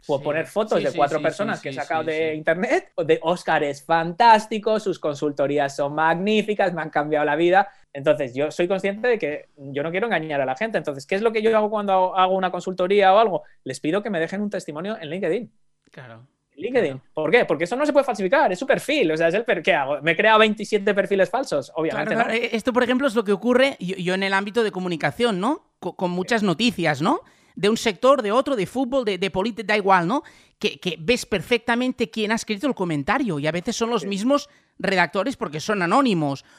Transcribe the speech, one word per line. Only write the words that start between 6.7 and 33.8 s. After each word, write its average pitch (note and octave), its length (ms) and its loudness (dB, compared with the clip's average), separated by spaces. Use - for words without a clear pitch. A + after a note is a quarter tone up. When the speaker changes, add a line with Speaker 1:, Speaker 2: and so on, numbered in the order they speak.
Speaker 1:
me D#3+ 80 -6
han D#3+ 80 -8
cambiado D3+ 340 0
la D3 120 2
vida". F3+ 320 4
Entonces, C#3 420 0
yo C#3+ 160 -2
soy F3 160 0
consciente G3 400 -2
de A#3 120 2
que D3 380 -6
yo C#3 280 -8
no E3 80 -4
quiero G3 140 -2
engañar D#3 340 -2
a C3 60 0
la C3 100 -4
gente. G#3+ 220 -4
Entonces, C#3 280 -8
¿qué F#3+ 80 -2
es G3+ 80 -2
lo A3+ 100 2
que A3 100 -2
yo A3 140 2
hago G#3+ 140 2
cuando G#3 220 -2
hago, F#3 260 2
hago F#3 180 2
una F#3 140 -2
consultoría F#3 640 2
o G#3 40 6
algo? G3+ 260 2
Les C3 140 -8
pido F3 240 -2
que A3 80 -8
me F3+ 100 -2
dejen F#3+ 220 -4
un G#3 80 -4
testimonio F#3 500 -8
en D3+ 100 -12
LinkedIn. F#3+ 420 -4
Speaker 2:
Claro. A#2+ 340 -20
Speaker 1:
En C#3+ 60 -10
LinkedIn. G#3+ 300 0
Speaker 2:
Claro. C3+ 100 -14
Speaker 1:
¿Por D#3 160 -2
qué? A#3 140 6
Porque D#3+ 200 -2
eso A#3+ 120 -4
no D4 100 0
se D4 60 0
puede C#4 120 4
falsificar, A3 480 2
es F3+ 60 -4
su C4+ 80 -6
perfil. F#3 460 2
O D#3 40 0
sea, E3 120 2
es E3 60 2
el A#3 100 -2
per-, F3+ 180 0
¿qué F#3 120 4
hago? C#3 280 -2
¿Me E3 100 2
he D#3+ 40 0
creado G#3+ 240 6
veintisiete G#3+ 520 2
perfiles F#3+ 380 2
falsos? D#3+ 460 -4
Obviamente, D#3+ 380 -2
Speaker 2:
Claro, A#3 140 2
Speaker 1:
¿no? A3 60 -2
Speaker 2:
claro. A#3 100 -2
Eh, A#3 120 -6
esto, A3 160 -2
por B3 100 2
ejemplo, B3 240 0
es G#3 80 -2
lo A3+ 100 0
que G3+ 80 0
ocurre B3 460 2
yo, F#3 180 -6
yo F3+ 180 -2
en F#3+ 100 -2
el G3 100 -2
ámbito G3+ 300 -2
de G#3 80 -2
comunicación, F3+ 680 -2
¿no? C#4 380 -4
Co-, F3+ 180 -10
con F3+ 140 -2
muchas F#3 320 -2
noticias, E3+ 580 0
¿no? C#4 200 0
De F3 120 0
un A3 80 4
sector, A#3+ 460 2
de G3+ 80 -2
otro, C4+ 240 0
de F#3+ 120 -2
fútbol, B3+ 380 -2
de, F#3+ 140 -2
de F#3 140 -2
política, G3+ 340 -4
da G#3+ 100 2
igual, F#3 300 4
¿no? B3+ 160 0
Que, - 180 -4
que F3+ 220 -4
ves A3+ 260 0
perfectamente A#3 840 -2
quién G#3 220 -4
ha F3 60 0
escrito G#3+ 320 -4
el B3 60 -2
comentario F3 680 -2
y D3+ 80 -2
a D#3 40 0
veces F3+ 220 -4
son A3+ 160 -2